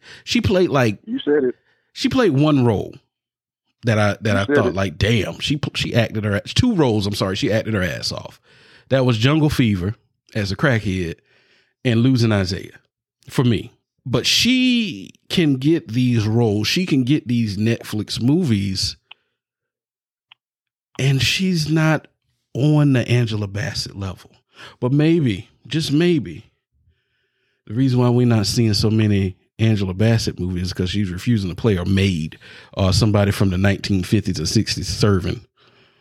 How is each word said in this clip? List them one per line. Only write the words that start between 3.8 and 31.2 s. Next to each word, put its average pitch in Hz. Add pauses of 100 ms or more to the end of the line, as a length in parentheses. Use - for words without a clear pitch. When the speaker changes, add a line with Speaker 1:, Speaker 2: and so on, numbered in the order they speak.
Speaker 1:
that 113
I, 104
that 107
Speaker 2:
You 98
Speaker 1:
I 98
Speaker 2:
said 143
Speaker 1:
thought, 113
Speaker 2:
it. 90
Speaker 1:
like, 95
damn, 98
she -
pl-, -
she -
acted 110
her 104
ass, -
two 247
roles, 117
I'm 104
sorry, 95
she 98
acted 110
her 95
ass 67
off. - (480)
That 131
was 123
Jungle 147
Fever 104 (380)
as 101
a 98
crackhead 101 (680)
and 113
Losing 120
Isaiah 95 (500)
for -
me. 113 (340)
But 120
she 233 (180)
can 156
get 147
these 117
roles, 110
she 185
can 135
get 139
these 113
Netflix 107
movies, 113 (2000)
and 135
she's 180
not 156 (460)
on 147
the 123
Angela 110
Bassett 101
level. 95 (500)
But 127
maybe, 151 (180)
just 147
maybe, 147 (1200)
the 107
reason 127
why 123
we're 123
not 110
seeing 110
so 107
many 104 (240)
Angela 104
Bassett 110
movie 90
is 90
'cause 92
she's 101
refusing 98